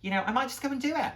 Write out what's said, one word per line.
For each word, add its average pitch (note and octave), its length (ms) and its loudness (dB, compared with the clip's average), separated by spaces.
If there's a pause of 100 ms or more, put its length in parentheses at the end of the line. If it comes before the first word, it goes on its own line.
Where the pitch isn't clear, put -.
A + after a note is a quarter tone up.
you F#3+ 80 -6
know, F#3+ 140 2
I G3 80 0
might B3+ 120 4
just - 180 -6
go C#4 80 0
and C#4 100 -4
do C#4+ 140 0
it. D4 220 0